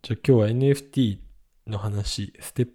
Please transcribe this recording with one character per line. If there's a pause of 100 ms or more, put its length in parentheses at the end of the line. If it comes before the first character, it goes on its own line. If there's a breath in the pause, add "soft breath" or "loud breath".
じ
ゃ
あ
今
日
は
エ
ヌ
エ
フ
テ
ィ (480)
ー
の
話、
ス
テ
ッ